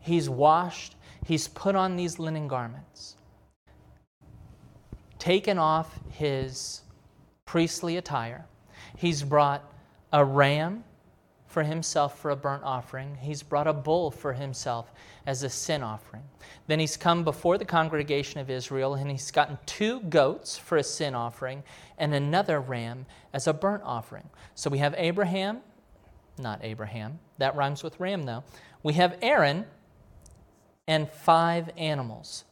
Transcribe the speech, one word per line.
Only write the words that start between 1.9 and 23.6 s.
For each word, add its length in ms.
these 240
linen 280
garments, 680
taken 400
off 420
his 720
priestly 520
attire. 480
He's 280
brought 400
a 100
ram 600
for 160
himself 560
for 100
a 60
burnt 280
offering. 520
He's 260
brought 240
a 80
bull 380
for 220
himself 600
as 160
a 80
sin 320
offering. 480
Then 120
he's 160
come 280
before 340
the 80
congregation 760
of 120
Israel, 420
and 160
he's 220
gotten 340
two 360
goats 540
for 220
a 60
sin 320
offering 480
and 160
another 480
ram 460
as 140
a 60
burnt 300